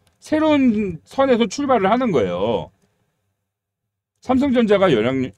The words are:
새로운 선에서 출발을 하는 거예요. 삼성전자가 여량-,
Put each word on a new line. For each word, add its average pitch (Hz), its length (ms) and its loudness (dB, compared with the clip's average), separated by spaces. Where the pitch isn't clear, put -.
새로운 254 840 0
선에서 247 440 0
출발을 233 440 0
하는 240 200 0
거예요. 95 600 -2
삼성전자가 233 720 2
여량-, 127 440 -2